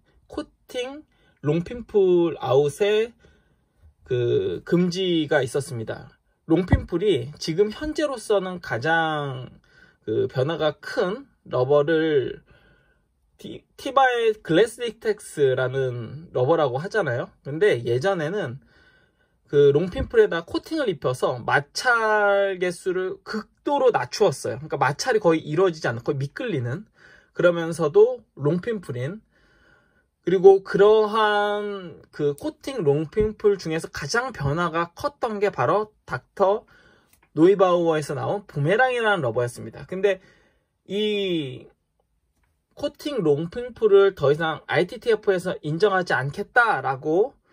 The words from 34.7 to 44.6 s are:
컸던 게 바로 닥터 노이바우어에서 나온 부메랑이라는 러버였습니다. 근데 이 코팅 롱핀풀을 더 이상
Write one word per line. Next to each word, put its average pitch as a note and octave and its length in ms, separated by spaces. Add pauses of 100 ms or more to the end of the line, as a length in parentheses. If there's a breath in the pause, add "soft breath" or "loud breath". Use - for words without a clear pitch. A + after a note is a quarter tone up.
컸던 A#3+ 460
게 G3+ 100
바로 F#3 460 (100)
닥터 G3 600 (680 soft breath)
노이바우어에서 E3+ 800
나온 D3 340
부메랑이라는 G#3+ 760
러버였습니다. A#2+ 640
근데 F#3+ 340 (640 soft breath)
이 F#3+ 800 (1080)
코팅 C#4+ 480
롱핀풀을 G3 920
더 D#3+ 160
이상 D#3 360